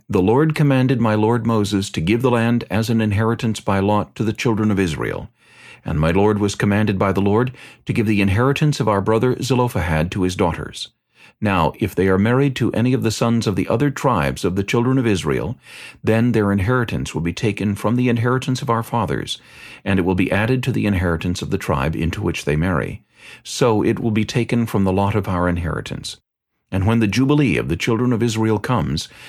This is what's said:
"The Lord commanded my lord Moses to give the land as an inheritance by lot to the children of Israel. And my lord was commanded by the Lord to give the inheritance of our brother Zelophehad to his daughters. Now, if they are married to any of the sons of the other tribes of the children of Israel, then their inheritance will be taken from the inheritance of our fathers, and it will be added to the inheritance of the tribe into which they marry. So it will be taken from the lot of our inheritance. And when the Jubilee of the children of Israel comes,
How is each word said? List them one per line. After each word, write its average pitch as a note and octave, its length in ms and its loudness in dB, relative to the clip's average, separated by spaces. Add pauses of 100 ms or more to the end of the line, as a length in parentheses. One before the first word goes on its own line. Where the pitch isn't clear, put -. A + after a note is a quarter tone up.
"The G2 120 2
Lord C#3 320 4
commanded C3 460 2
my A2 160 2
lord A2+ 320 2
Moses G#2 440 0
to - 100 -4
give G#2+ 200 2
the B2+ 80 2
land A#2 400 2
as G#2+ 200 0
an A#2 100 2
inheritance A2 640 0
by G2 180 0
lot G#2 360 0
to A2+ 100 -4
the G#2+ 80 0
children A2 360 0
of G2 120 2
Israel. A#1 480 -4 (560)
And E2 120 -2
my D#2+ 140 2
lord G2+ 280 4
was G2+ 160 0
commanded G#2 440 2
by G2 140 2
the G2 80 0
Lord A2+ 320 2 (320)
to - 80 -2
give A2 120 0
the G#2 140 2
inheritance B2+ 600 2
of A2 80 0
our G2+ 100 2
brother A2 420 0
Zelophehad F#2+ 720 0
to F#2+ 120 -2
his F2+ 120 0
daughters. - 540 -4 (500)
Now, F#2 380 2
if F#2+ 160 -2
they F#2+ 140 2
are F#2+ 100 4
married B2+ 400 2
to A#2 140 0
any B2 220 2
of A#2 100 0
the A2+ 80 0
sons A#2 360 0
of G2 100 0
the G2 100 0
other C#3+ 220 2
tribes G2 560 0
of F2+ 100 -2
the G2 80 0
children B2 340 0
of A#2 100 2
Israel, D#2+ 500 -2 (440)
then A2+ 300 2
their G#2 220 2
inheritance G#2 600 -2
will D#2 80 -4
be E2+ 120 -2
taken G2+ 420 -2
from A2 220 0
the B2+ 100 2
inheritance B2 540 0
of B2 80 -4
our A2+ 140 0
fathers, E2 580 -4 (420)
and G2 160 2
it F2+ 40 2
will F#2 120 0
be F#2+ 160 0
added A2+ 320 0
to B2+ 80 -2
the G#2+ 140 0
inheritance F2+ 560 -2
of - 80 -8
the G2 80 -2
tribe D2+ 400 -2
into E2+ 240 -2
which F2+ 240 -4
they D2 100 0
marry. D#2 480 -2 (400)
So A2 400 2
it G#2 160 0
will A#2 120 -2
be G#2+ 120 0
taken A#2 420 -2
from G2+ 200 0
the F#2 80 2
lot G2 220 0
of G2 120 -2
our F2+ 220 0
inheritance. - 680 -6 (540)
And F#2 140 0
when A2+ 140 2
the A2 80 2
Jubilee C3 500 2
of A#1+ 100 -4
the E2 100 -2
children B2 360 0
of A2 100 -2
Israel A2 360 0
comes, B2 500 -2 (200)